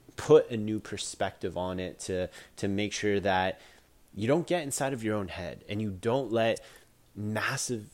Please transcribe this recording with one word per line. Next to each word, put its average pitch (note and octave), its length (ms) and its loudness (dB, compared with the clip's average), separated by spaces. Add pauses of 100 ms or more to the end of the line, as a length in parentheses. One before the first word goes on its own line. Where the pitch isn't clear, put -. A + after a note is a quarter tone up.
(160)
put - 340 8
a A#2+ 80 -4
new G#2+ 220 -2
perspective - 800 -6
on F2+ 220 -2
it F2+ 220 -8
to, F2+ 280 -2 (280)
to G#2 100 -2
make G2+ 240 0
sure G2+ 280 2
that F#2+ 420 2 (540)
you G#2 120 -2
don't D#3 200 2
get E3+ 160 0
inside C#3 300 -2
of A#2 100 -4
your G#2+ 120 0
own G2+ 120 -2
head E2+ 420 -10
and G#2 120 -2
you G#2+ 80 -2
don't A2+ 420 -2
let A2+ 280 2 (560)
massive G#2+ 800 -4